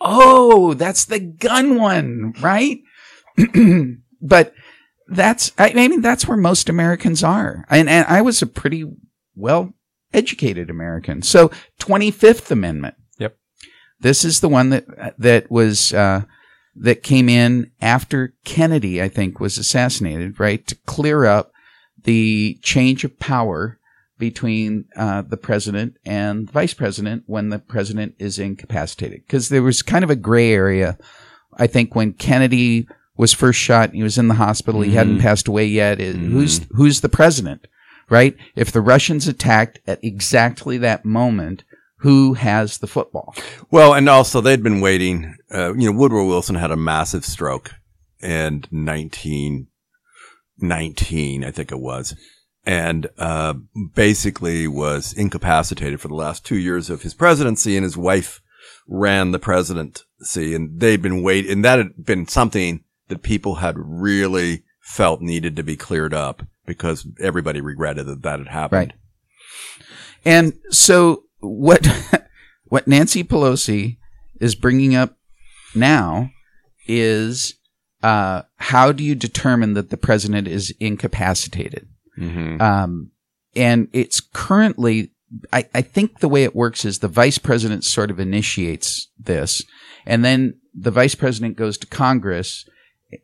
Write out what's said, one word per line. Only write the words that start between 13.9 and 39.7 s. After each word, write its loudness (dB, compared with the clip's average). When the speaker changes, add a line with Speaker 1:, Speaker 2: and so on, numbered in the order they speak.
Speaker 1:
This 2
is -2
the 2
one 4
that, 0
that 4
was, 2
uh, 2
that 0
came 4
in 2
after -2
Kennedy, 0
I -2
think, -4
was -6
assassinated, -4
right? -2
To -10
clear 0
up 2
the 0
change 0
of -10
power -4
between, -4
uh, -4
the -10
president -4
and -6
the -20
vice -2
president -6
when -6
the -8
president -8
is -8
incapacitated. -8
'Cause -2
there 2
was 2
kind 2
of 0
a 2
gray 2
area, 0
I 2
think, 0
when -2
Kennedy 0
was 2
first 2
shot, 2
he -6
was -2
in 4
the 4
hospital, 0
he 0
hadn't 4
Speaker 3:
Mm-hmm. 0
Speaker 1:
passed 2
away 0
yet. 0
It, -6
Speaker 3:
Mm-hmm. -4
Speaker 1:
who's, 0
who's 4
the 0
president, 2
right? 6
If -2
the 2
Russians 4
attacked 0